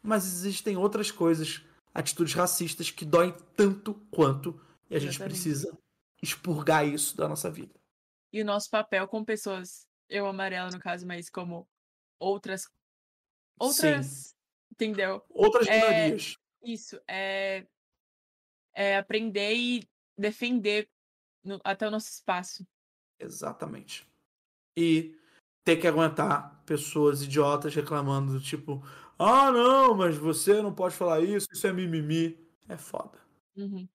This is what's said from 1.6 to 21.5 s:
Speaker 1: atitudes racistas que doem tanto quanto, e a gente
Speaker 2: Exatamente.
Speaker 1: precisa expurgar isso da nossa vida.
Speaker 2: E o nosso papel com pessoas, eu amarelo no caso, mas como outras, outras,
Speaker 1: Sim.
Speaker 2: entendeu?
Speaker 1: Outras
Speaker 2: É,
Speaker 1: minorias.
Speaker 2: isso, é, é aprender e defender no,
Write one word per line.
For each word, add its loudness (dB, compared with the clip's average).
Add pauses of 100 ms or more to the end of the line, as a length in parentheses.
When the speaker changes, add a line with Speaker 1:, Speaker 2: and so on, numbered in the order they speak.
Speaker 1:
atitudes -2
racistas -2
que -12
doem 4 (220)
tanto 2 (180)
quanto, 2 (300)
e -6
a 2
gente -4
Speaker 2:
Exatamente. -8
Speaker 1:
precisa -4 (440)
expurgar 0
isso -4
da -4
nossa -6
vida. -14 (580)
Speaker 2:
E -6
o -2
nosso -4
papel -2
com -6
pessoas, -8 (200)
eu -4
amarelo -6
no -10
caso, -8
mas -10
como -10 (520)
outras, -4 (920)
outras, 2
Speaker 1:
Sim. -16 (360)
Speaker 2:
entendeu? -2
Speaker 1:
Outras 6
Speaker 2:
É, 4
Speaker 1:
minorias. 2 (260)
Speaker 2:
isso, -12
é, -4 (1080)
é 0
aprender -2
e -2 (280)
defender -2 (560)
no, -12